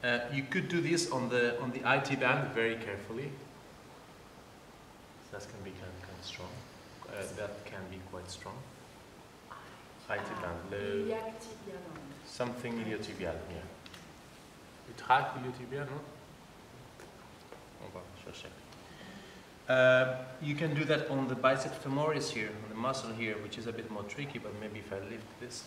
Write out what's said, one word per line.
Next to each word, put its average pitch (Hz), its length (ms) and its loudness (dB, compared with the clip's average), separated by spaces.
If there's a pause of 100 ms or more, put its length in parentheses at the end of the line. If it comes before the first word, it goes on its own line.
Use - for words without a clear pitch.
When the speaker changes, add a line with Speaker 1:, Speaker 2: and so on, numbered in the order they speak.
Speaker 1:
Uh, 120 160 6 (160)
you 135 140 2
could - 180 2
do 170 140 4
this 165 300 4
on 123 180 4
the, 120 320 6
on 123 100 0
the 127 160 -2
I 135 120 8
T 139 180 2
band 135 360 6
very 113 220 4
carefully. 113 540 -4 (2000)
That 101 160 -6
can 98 160 -10
be 95 60 -6
kind, 92 320 -10
kind 90 180 -12
of - 60 -12
strong. 92 240 -6 (580)
Uh, 104 140 -6 (160)
that 101 280 -4
can 101 140 -8 (120)
be 92 80 -8 (120)
quite 90 180 -8
strong. - 260 -8 (1500)
I 107 80 4
T 101 60 0 (180)
band, 87 240 -2
Speaker 2:
Ah, 98 60 -6
Speaker 1:
le 101 60 -2
Speaker 2:
iliac 220 640 0
tibial. 202 380 -10 (480)
Speaker 1:
something 120 480 -2
iliotibial, 107 600 -2 (160)
yeah. 80 100 -6 (1300)
You 120 100 -12
track 139 400 4
iliotibial, 127 480 -4
no? 139 140 -4 (1800)
On 98 100 -8
va 90 60 -8 (240)
chercher. - 260 -10 (1200)
Uh, 127 560 10 (160)
you 147 140 2
can 156 180 4
do 151 120 6
that 143 240 6
on 135 180 4
the 127 80 2
biceps 131 480 6
femoris 143 460 4
here, 107 200 0 (140)
on 107 60 -8
the 110 60 -6
muscle 117 380 0
here, 110 300 0
which 101 140 -6
is 117 100 -4
a 113 60 -2
bit 113 180 -4
more 104 120 -2
tricky, 135 360 -4
but 107 200 -6
maybe 104 200 -4
if - 120 -6
I 98 80 0 (100)
lift 110 180 -6 (120)
this 120 280 -6